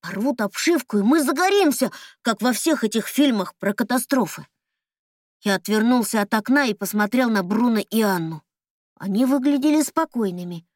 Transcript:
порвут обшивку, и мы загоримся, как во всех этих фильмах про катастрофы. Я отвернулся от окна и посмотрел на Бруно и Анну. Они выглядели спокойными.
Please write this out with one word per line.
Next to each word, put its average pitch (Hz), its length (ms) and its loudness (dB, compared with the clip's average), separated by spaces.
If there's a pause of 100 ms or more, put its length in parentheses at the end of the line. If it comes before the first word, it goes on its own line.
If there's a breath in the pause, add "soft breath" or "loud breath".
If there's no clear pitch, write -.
порвут 240 400 -4
обшивку, 226 560 0
и 196 40 2
мы 285 200 4
загоримся, 330 680 2 (300 loud breath)
как 220 220 -2
во 247 100 2
всех 262 320 0
этих 220 220 -2
фильмах 240 480 0
про 196 180 -4
катастрофы. 240 720 -2 (960)
Я 202 140 0
отвернулся 220 680 0
от 202 140 -2
окна 254 320 2
и 214 80 -2
посмотрел 208 560 0
на 208 120 0
Бруно 220 380 0
и 220 220 -2
Анну. 165 400 -2 (560)
Они 202 260 0
выглядели 285 560 2
спокойными. 180 960 -4